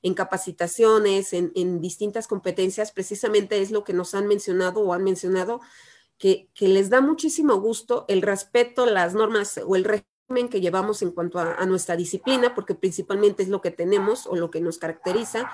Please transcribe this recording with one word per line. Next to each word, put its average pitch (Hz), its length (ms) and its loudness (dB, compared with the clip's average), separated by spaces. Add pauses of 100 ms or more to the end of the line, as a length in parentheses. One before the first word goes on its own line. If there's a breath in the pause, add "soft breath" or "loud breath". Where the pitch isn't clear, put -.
en 185 120 0
capacitaciones, 196 1160 2
en, 175 240 -2
en 180 240 0
distintas 208 480 -6
competencias, 190 640 -2
precisamente 202 720 0
es 196 100 -2
lo 208 140 -2
que 190 80 -6
nos 175 200 -2
han 202 140 0
mencionado 196 540 0
o 190 100 2
han 180 140 0
mencionado, 190 560 -2 (580 soft breath)
que, 190 360 2
que 202 120 0
les 190 220 4
da 247 100 6
muchísimo 294 580 2
gusto 220 500 -2
el 190 160 2
respeto, 240 640 2
las 185 260 2
normas 214 500 0
o 190 120 2
el 190 80 2
régimen 240 680 -4
que 214 120 -2
llevamos 190 420 -2
en 180 80 -2
cuanto 170 260 -6
a, 165 160 -2
a 185 140 -2
nuestra 180 280 0
disciplina, 240 600 0
porque 202 180 -4
principalmente 196 680 0
es 185 60 -6
lo 196 120 -2
que 175 80 -4
tenemos 196 560 0
o - 100 -6
lo 170 140 -2
que 165 100 -6
nos 165 200 -4
caracteriza, 208 760 -4